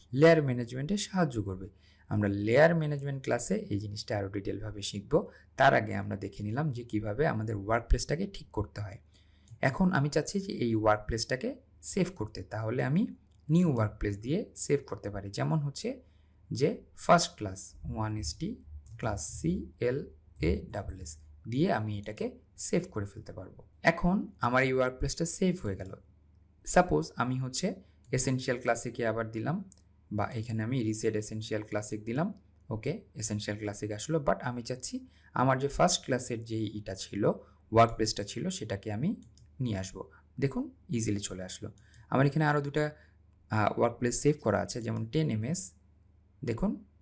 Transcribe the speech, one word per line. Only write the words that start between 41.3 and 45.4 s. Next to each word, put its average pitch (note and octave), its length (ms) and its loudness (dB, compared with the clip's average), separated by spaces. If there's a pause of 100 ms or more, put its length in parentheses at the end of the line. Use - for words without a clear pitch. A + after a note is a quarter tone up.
আসলো। G2 280 -10 (380)
আমার C3 160 4
এখানে D3+ 200 2
আরও D3 160 4
দুটা, D3 300 0 (580)
আহ, G#2+ 300 4
ওয়ার্কপ্লেস A#2 420 2
সেভ D3 200 6
করা G2 180 4
আছে, F#2+ 220 -4
যেমন A2+ 240 -2
টেন D3+ 240 0
এম G#2+ 140 0